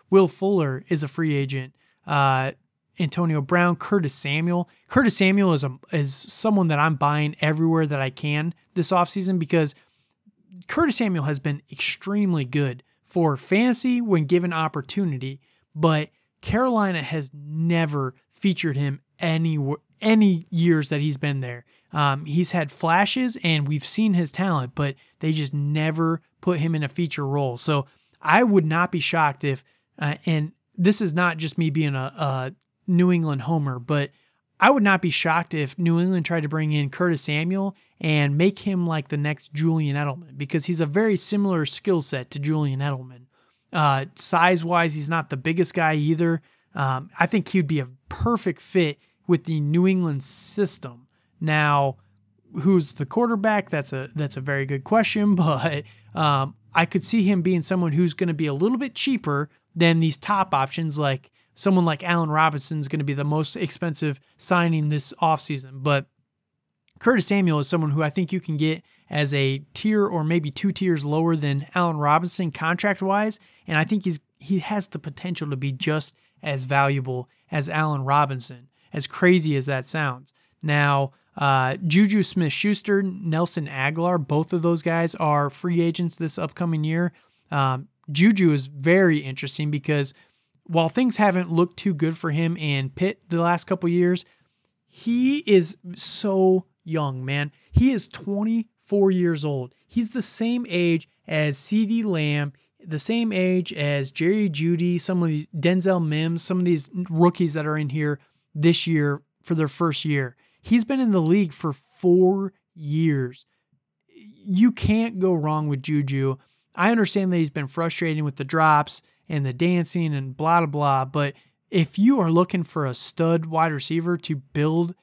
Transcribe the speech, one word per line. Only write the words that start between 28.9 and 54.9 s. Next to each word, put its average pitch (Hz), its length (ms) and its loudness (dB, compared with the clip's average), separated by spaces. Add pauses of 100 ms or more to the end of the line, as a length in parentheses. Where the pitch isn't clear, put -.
be 175 80 -2
shocked 151 440 0
if, 139 200 -2 (340)
uh, 147 180 -4 (100)
and 156 260 -2 (240)
this 196 240 4
is 175 140 -2
not 175 240 0
just 156 180 -6
me 160 140 0
being 147 240 0
a, 131 220 -6
a 135 360 -4 (340)
New 180 260 4
England 156 300 0
homer, 143 360 -2
but 143 320 -2 (500)
I 208 100 6
would 269 120 4
not 190 200 2
be 175 80 0
shocked 165 440 -2
if 147 240 -4
New 170 220 2
England 180 260 0
tried 165 160 -2
to 151 60 -4
bring 156 240 -2
in 147 180 0
Curtis 170 320 -2
Samuel 185 540 -2 (240)
and 147 360 2
make 190 220 2
him 185 280 -2
like 156 220 -4
the - 80 -4
next 147 380 -6
Julian 156 420 0
Edelman, 147 400 -6
because 143 300 -4
he's 170 140 -2
a 160 60 2
very 202 300 2
similar 196 480 0
skill 175 360 -2
set 135 320 -8
to 143 60 -8
Julian 143 420 -2
Edelman. 127 460 -8 (460)
Uh, 139 340 2 (100)
size-wise, 170 800 2
he's 147 140 -6
not 160 220 -4
the 143 60 -6
biggest 165 380 -2
guy 160 200 2
either. 160 480 0 (320)
Um, 135 440 -4
I 170 80 2
think 196 220 -2
he'd 180 180 0
be 151 140 -2
a 127 80 -8 (200)
perfect - 520 -2
fit 160 380 -2 (280)
with 170 180 0
the 160 160 -2
New 156 260 2
England 170 360 0
system. - 840 -4 (340)
Now, 147 560 0 (640)
who's 170 340 2
the 143 120 -6
quarterback? 214 640 0
That's 147 220 -4
a, 135 220 -8
that's 147 220 -4
a 135 40 -8
very 139 260 -2
good 135 180 -6
question, 214 500 2